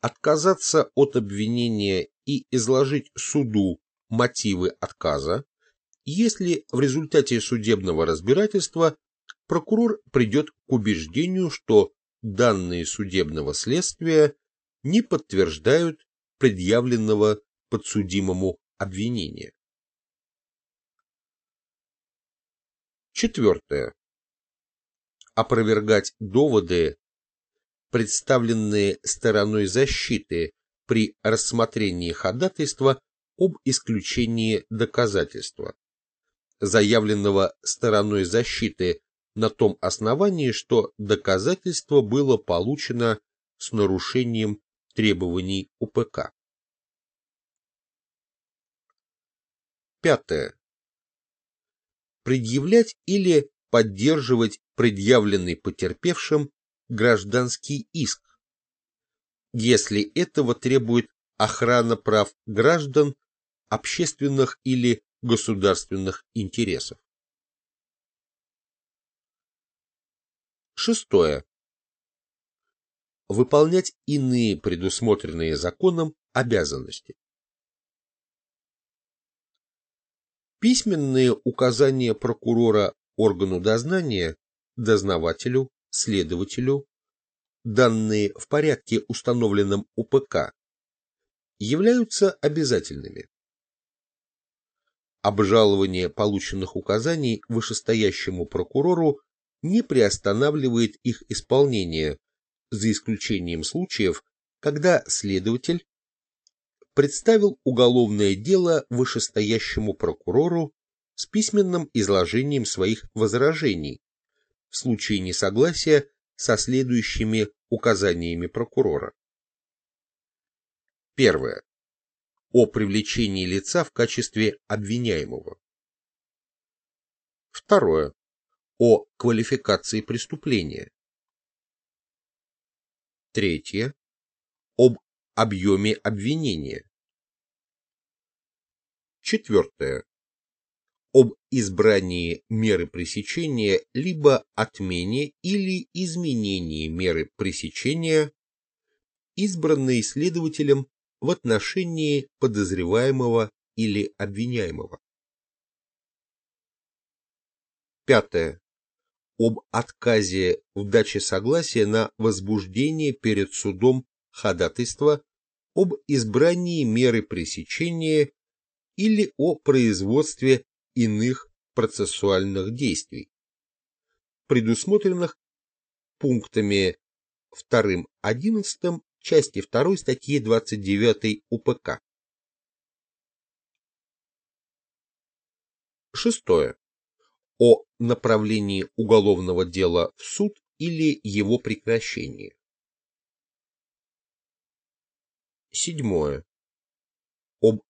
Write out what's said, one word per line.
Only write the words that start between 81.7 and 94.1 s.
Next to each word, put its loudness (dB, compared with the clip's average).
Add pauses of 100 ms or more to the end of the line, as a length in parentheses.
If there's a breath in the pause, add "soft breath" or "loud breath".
прокурора 0 (220)
органу 0
дознания, -2 (400)
дознавателю, 0 (200)
следователю, -4 (800)
данные 2
в -18
порядке, -2
установленном 0
У -6
П 2
К, -4 (1080)
являются 2
обязательными. -4 (1900)